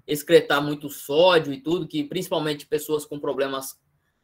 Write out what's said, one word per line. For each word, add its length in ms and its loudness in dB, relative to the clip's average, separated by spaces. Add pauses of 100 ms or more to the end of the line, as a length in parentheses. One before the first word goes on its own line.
excretar 540 4
muito 280 -4
sódio 640 2
e 80 -10
tudo, 260 -4
que 160 -4
principalmente 640 -4
pessoas 400 -4
com 140 -12
problemas, 600 -6 (440)